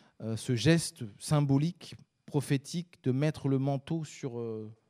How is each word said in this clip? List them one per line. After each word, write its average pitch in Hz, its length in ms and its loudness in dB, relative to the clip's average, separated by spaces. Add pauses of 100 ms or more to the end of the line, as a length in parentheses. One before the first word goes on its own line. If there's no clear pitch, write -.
(220)
euh, 110 160 -4
ce 127 180 -2
geste 151 480 2 (140)
symbolique, 147 800 2 (320)
prophétique, - 760 -2
de 131 80 2
mettre 147 360 0
le 135 100 2
manteau 139 460 -2
sur, 120 360 -8
euh, 110 320 -6 (180)